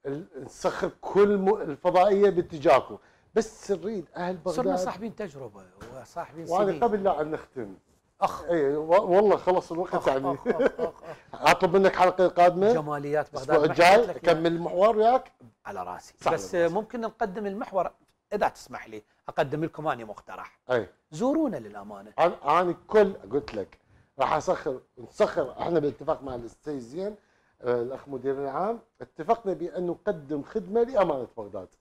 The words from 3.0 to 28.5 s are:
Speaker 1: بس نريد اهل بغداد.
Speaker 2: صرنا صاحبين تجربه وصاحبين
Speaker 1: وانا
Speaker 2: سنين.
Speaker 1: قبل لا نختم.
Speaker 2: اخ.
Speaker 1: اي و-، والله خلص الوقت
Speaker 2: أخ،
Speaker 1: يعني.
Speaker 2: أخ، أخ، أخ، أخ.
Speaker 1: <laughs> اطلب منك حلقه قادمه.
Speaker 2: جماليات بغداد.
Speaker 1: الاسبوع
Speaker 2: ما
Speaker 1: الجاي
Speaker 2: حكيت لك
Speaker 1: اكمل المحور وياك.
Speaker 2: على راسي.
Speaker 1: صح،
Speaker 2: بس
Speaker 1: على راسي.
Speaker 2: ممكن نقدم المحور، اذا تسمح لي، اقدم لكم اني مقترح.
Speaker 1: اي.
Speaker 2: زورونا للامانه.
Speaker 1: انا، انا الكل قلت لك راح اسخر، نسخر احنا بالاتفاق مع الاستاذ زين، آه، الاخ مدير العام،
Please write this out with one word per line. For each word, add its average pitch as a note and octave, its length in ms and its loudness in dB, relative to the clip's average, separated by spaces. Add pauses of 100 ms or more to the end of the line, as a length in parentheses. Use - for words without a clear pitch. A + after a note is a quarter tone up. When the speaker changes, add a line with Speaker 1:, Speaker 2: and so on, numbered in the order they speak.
Speaker 1:
بس - 360 -4
نريد F#3 340 -4 (120)
اهل F3+ 200 -6
بغداد. E3 200 -6
Speaker 2:
صرنا F#3+ 200 0
صاحبين G#3+ 400 -6
تجربه C3+ 460 -14 (400)
وصاحبين D#3+ 460 -14
Speaker 1:
وانا F#3+ 220 2
Speaker 2:
سنين. D#3+ 140 0
Speaker 1:
قبل G3+ 200 0
لا D#3 180 2
نختم. C3 520 -8 (460)
Speaker 2:
اخ. F#3+ 240 -2
Speaker 1:
اي D3 320 0
و-، F3 380 4
والله G3 220 6
خلص F3+ 360 -2
الوقت F3+ 220 -6
Speaker 2:
أخ، E3 140 0
Speaker 1:
يعني. C3+ 240 0
Speaker 2:
أخ، C#3 140 -8
أخ، A#3+ 160 -2
أخ، C4 180 0
أخ. F3 220 -6 (320)
Speaker 1:
<laughs> D3 160 2
اطلب F3 260 2
منك F#3+ 200 6
حلقه F3+ 320 4
قادمه. F3+ 440 6
Speaker 2:
جماليات D3 600 -2
بغداد. C3+ 180 -8
Speaker 1:
الاسبوع D3+ 160 6
Speaker 2:
ما D3 60 2
Speaker 1:
الجاي E3+ 200 8
Speaker 2:
حكيت A3 160 6
لك E3+ 200 -2
Speaker 1:
اكمل E3 240 2
المحور F3 440 2
وياك. A#3+ 360 2 (340)
Speaker 2:
على F#2 160 -10
راسي. F2 380 -14
Speaker 1:
صح، D#3+ 120 0
Speaker 2:
بس F#3 220 -4
Speaker 1:
على E3+ 100 2
راسي. E3+ 100 0
Speaker 2:
ممكن G#3+ 260 -6
نقدم G#3+ 460 -6
المحور، G3 440 -4 (420)
اذا G3 160 -2
تسمح - 400 -12
لي، G#2+ 140 -16 (260)
اقدم D3+ 360 -4
لكم D#3 240 -8
اني A#2+ 160 -6
مقترح. - 540 -18 (120)
Speaker 1:
اي. A2+ 180 0 (220)
Speaker 2:
زورونا B3+ 460 -2
للامانه. A#2 640 -16
Speaker 1:
انا، E3 420 2
انا F3 100 0
الكل G3 420 2 (200)
قلت C#3+ 220 -4
لك F#2+ 240 -10 (400)
راح C3+ 160 0
اسخر، C#3+ 460 -4 (180)
نسخر C3+ 600 -2
احنا E3+ 180 0
بالاتفاق D3 440 -4
مع C3+ 120 -10
الاستاذ A#2+ 440 -12
زين، E3+ 360 -10 (480)
آه، A#2+ 200 -2
الاخ C3 260 -10
مدير C3+ 340 -4
العام، F3 360 -4 (220)